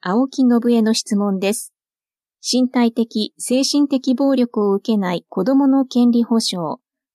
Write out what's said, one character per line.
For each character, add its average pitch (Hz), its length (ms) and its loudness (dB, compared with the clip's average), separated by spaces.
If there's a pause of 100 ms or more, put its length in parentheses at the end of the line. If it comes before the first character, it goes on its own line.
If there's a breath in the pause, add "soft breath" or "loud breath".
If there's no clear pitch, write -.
青 220 280 0
木 269 140 -4
信 247 60 4 (240)
江 240 80 4
の 220 140 2
質 - 220 -4
問 202 220 -2
で 196 140 -2
す。 - 220 -12 (680)
身 254 300 -2
体 233 220 0
的、 226 440 -4
精 254 280 -2
神 285 240 0
的 262 260 -2
暴 277 200 0
力 240 280 0
を 202 100 2
受 202 200 -2
け 214 40 2
な 185 160 -2
い 170 160 -6
子 185 160 -4
ど 262 100 2
も 277 140 4
の 269 160 2
権 247 260 2
利 233 140 2
保 226 160 0
障、 170 400 -6 (340)